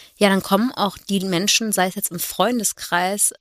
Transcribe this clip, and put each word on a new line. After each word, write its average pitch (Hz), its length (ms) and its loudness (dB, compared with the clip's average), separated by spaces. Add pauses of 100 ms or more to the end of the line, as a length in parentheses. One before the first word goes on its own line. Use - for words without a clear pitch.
(180)
ja, 202 120 6
dann 190 120 4
kommen 220 300 2
auch - 260 -2
die 196 220 -2
Menschen, 190 540 0
sei 185 140 2
es 185 80 -8
jetzt - 160 -6
im 175 100 -6
Freundeskreis, 196 1200 -2